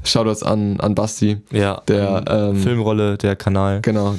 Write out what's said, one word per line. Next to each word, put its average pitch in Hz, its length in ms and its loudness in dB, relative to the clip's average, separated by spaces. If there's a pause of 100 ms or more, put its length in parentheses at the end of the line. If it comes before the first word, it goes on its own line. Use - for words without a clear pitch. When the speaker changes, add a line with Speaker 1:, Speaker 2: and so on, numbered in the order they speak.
Speaker 1:
Shoutouts 110 380 0
an, 104 380 0
an 107 140 0
Basti, 104 440 0 (120)
Speaker 2:
Ja, 101 380 0
Speaker 1:
der, 98 420 0
Speaker 2:
an 104 260 2
Speaker 1:
ähm, 98 60 0
Speaker 2:
Filmrolle, 107 540 0
der 101 200 0
Kanal. 98 440 0
Speaker 1:
Genau, 104 380 0